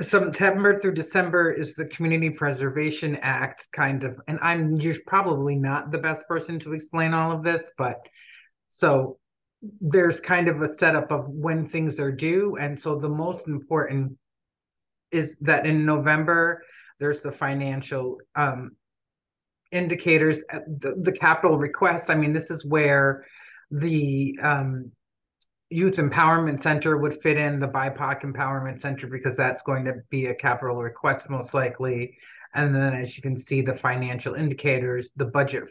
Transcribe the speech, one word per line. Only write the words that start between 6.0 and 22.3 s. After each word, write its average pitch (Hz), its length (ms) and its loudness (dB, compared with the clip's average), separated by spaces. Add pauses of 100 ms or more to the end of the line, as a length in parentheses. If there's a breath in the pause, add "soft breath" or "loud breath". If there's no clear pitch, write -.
person 165 320 -4
to 156 140 -10
explain 160 400 -2
all 165 180 2
of 160 120 -4
this, 165 340 -2
but 123 200 -2 (720 loud breath)
so 135 480 2 (640)
there's 170 380 4
kind 175 280 2
of 151 140 0
a 151 60 0
setup 156 440 2
of 135 180 -2
when 156 360 -2
things 160 340 -2
are 139 120 0
due. 170 460 0
And 143 220 -4
so 151 180 -2
the 147 120 -4
most 160 380 -4
important 135 680 -2 (960)
is 160 300 -2
that 147 240 2
in 156 200 4
November, 156 760 2 (380 loud breath)
there's 147 220 -2
the 143 100 -6
financial, 135 840 -4 (180)
um, 131 360 -2 (1000)
indicators, 165 720 2 (100)
uh, - 60 -8 (180)
the, 139 240 -4
the 180 100 2
capital 160 460 4
request. 170 520 0
I 156 60 4
mean, 151 180 2